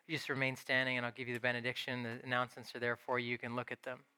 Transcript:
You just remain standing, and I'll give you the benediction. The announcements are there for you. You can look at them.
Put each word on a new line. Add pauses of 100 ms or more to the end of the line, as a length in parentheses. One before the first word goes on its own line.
You
just
remain
standing,
and
I'll
give
you
the
benediction.
The
announcements
are
there
for
you.
You
can
look
at
them. (120)